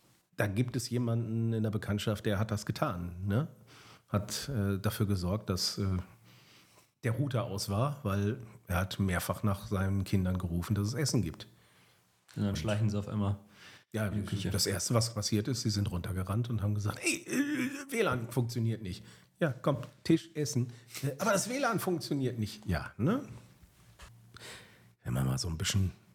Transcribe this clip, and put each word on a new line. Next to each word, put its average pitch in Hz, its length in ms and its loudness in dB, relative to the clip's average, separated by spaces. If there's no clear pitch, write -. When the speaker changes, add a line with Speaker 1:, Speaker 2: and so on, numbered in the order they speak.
Speaker 1:
da 107 100 2
gibt 123 300 -2
es - 140 -4
jemanden 117 640 0
in 113 100 0
der 107 80 0
Bekanntschaft, 104 560 -2
der 101 120 2
hat 110 120 0
das 101 160 -2
getan, 87 480 -2
ne? 113 220 2
Hat, - 400 -2
äh, 101 300 2
dafür 104 280 2
gesorgt, 95 440 0
dass, - 280 0
äh, 95 180 2
der 110 100 2
Router 117 320 0
aus 95 240 -4
war, 127 340 0
weil 101 360 0
er 90 100 0
hat 92 220 0
mehrfach 92 440 0
nach 101 240 0
seinen 95 380 2
Kindern 92 340 2
gerufen, 87 360 0
dass 101 140 2
es 117 60 -4
Essen 131 280 2
gibt. - 260 -6
Speaker 2:
Und 104 80 2
dann 101 120 2
schleichen 107 340 2
sie 101 80 0
auf 101 100 -4
einmal 101 300 2
Speaker 1:
Ja, 107 140 0
Speaker 2:
in 101 160 0
die 92 40 -4
Küche. 95 240 -2
Speaker 1:
das 98 160 2
Erste, 95 280 0
was 117 200 4
passiert 104 340 0
ist, 131 140 -2
sie 110 80 2
sind 101 200 2
runtergerannt 92 600 -2
und 104 120 -2
haben 104 120 4
gesagt, 101 280 0
"Ey, - 240 0
äh, 277 640 -2
W 226 100 2
lan 123 280 0
funktioniert 113 520 0
nicht." 92 220 -6
"Ja, 156 140 2
komm, - 260 0
Tisch, - 320 4
Essen." 127 380 0
"Äh, 139 160 0
aber 208 140 2
das 196 160 2
W 254 100 -2
lan 226 200 2
funktioniert 139 600 0
nicht." - 280 -4
Ja, - 300 0
ne? 208 260 2
Wenn 120 100 -4
man 131 140 0
mal 131 120 0
so 95 100 -2
ein 80 100 -2
bisschen 92 340 2